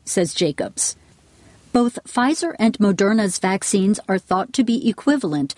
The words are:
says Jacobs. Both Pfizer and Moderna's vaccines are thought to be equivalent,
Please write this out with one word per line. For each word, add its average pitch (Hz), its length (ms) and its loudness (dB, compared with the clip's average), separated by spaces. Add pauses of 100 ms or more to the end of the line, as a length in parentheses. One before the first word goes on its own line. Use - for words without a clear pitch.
says - 300 -2
Jacobs. - 640 -4 (760)
Both 240 340 2
Pfizer 302 520 -2
and 220 220 2
Moderna's 202 580 2
vaccines 196 600 0 (100)
are 190 80 2
thought - 360 -4
to 269 100 2
be 233 260 0
equivalent, 160 680 0